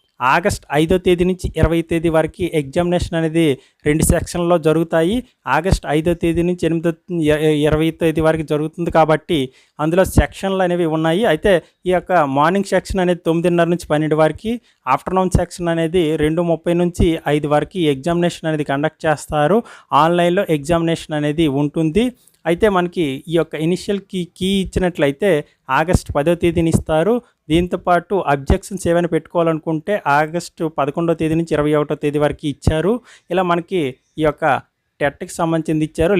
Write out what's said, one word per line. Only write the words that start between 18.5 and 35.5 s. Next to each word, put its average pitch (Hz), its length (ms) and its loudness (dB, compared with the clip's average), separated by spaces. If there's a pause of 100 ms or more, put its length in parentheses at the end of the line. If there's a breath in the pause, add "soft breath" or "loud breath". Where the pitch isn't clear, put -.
కండక్ట్ 143 380 -4
చేస్తారు. 156 540 2 (360 loud breath)
ఆన్‌లైన్లో 175 560 4
ఎగ్జామినేషన్ 165 680 -2
అనేది 147 380 0
ఉంటుంది. 156 500 0 (400 soft breath)
అయితే 175 240 0
మనకి 180 360 0 (180)
ఈ 160 120 -6
యొక్క 160 220 0
ఇనిషియల్ 180 440 -2
కీ, 190 200 -8 (140)
కీ 185 140 -4 (100)
ఇచ్చినట్లయితే 175 720 0 (400 soft breath)
ఆగస్ట్ 160 420 2
పదో 151 220 2
తేదీన 165 340 0
ఇస్తారు. 165 460 0 (340 soft breath)
దీంతోపాటు 175 640 0 (120)
అబ్జెక్షన్స్ 156 640 -2
ఏమైనా 170 200 2
పెట్టుకోవాలనుకుంటే 160 840 -2 (160)
ఆగస్టు 156 580 -2
పదకొండో 160 460 -2
తేదీ 160 200 -2
నుంచి 165 200 -2
ఇరవై 147 200 0
ఒకటో 151 220 0
తేదీ 147 220 -2
వరకు 147 280 -2
ఇచ్చారు. 156 460 -2 (360 loud breath)
ఇలా 185 140 0
మనకి 175 380 -2 (360)
ఈ 156 80 -2
యొక్క 151 200 -2 (560)
టెట్‌కి 151 340 -4
సంబంధించింది 165 500 -2